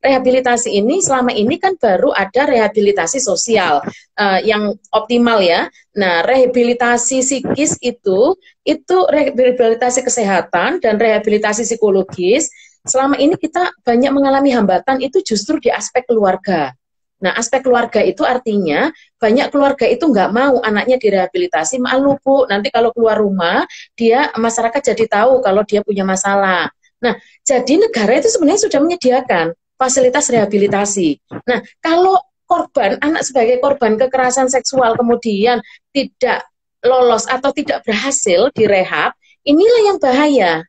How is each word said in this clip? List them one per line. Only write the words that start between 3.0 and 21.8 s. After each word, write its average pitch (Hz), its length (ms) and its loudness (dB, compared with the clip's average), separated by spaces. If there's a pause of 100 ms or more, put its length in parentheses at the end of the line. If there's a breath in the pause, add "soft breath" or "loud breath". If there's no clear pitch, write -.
sosial, 185 560 0 (400 loud breath)
eh, 196 240 0
yang 208 320 -2 (160)
optimal 233 480 2
ya. 196 320 0 (240 soft breath)
Nah, 190 320 0
rehabilitasi 247 960 0
psikis 269 560 -2
itu, 247 560 0 (320 soft breath)
itu 320 300 0 (100)
rehabilitasi 247 960 0
kesehatan 208 800 -2
dan 214 160 0
rehabilitasi 214 640 0
psikologis, 196 880 0 (360 soft breath)
selama 269 320 0
ini 302 160 2
kita 349 340 -4 (140)
banyak 247 320 2
mengalami 277 400 2
hambatan 226 480 0
itu 277 160 -2
justru 220 400 -4
di - 80 -2
aspek 233 400 -4
keluarga. 190 640 0 (460)
Nah, 185 160 -4
aspek 262 320 -4
keluarga 240 340 0
itu 190 220 0
artinya 214 720 -2 (240 soft breath)
banyak 247 320 0
keluarga 277 400 0
itu 247 160 0
nggak 214 240 2
mau 262 320 0
anaknya 220 400 -2
direhabilitasi, 185 800 -2